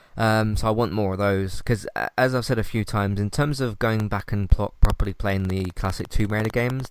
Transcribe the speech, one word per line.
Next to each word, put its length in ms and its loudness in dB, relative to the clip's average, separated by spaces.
Um, 400 2
so 100 0
I 60 4
want 200 0
more 200 0
of 80 -4
those, 420 0
'cause 320 -2
a-, 240 -4
as 160 4
I've 100 -2
said 140 0
a 60 0
few 200 -2
times, 360 -2
in 100 -2
terms 300 -2
of 180 -4
going 300 0
back 240 -6
and 180 0
pl-, 300 2
properly 340 2
playing 300 -2
the 220 -2
classic 320 -4
Tomb 240 2
Raider 180 0
games, 400 -2